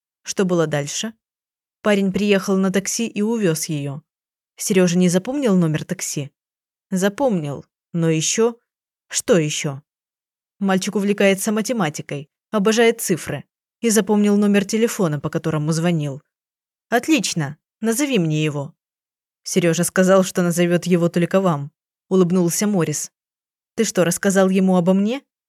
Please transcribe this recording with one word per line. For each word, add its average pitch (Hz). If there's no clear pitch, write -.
"Что -
было 175
дальше?" 151
"Парень 202
приехал 196
на 190
такси 202
и 202
увёз 208
её". 143
"Серёжа 180
не 180
запомнил 208
номер 160
такси?" -
"Запомнил. 190
Но 165
ещё?" 220
"Что -
ещё?" 147
"Мальчик 190
увлекается 202
математикой, 185
обожает 220
цифры 147
и 233
запомнил 208
номер 202
телефона, 214
по 151
которому 156
звонил". 156
"Отлично, 214
назови 233
мне 156
его". 147
"Серёжа 170
сказал, 185
что 185
назовёт 175
его 170
только 175
вам", 151
улыбнулся 180
Морис. 165
"Ты 226
что, 185
рассказал 190
ему 190
обо 180
мне?" 214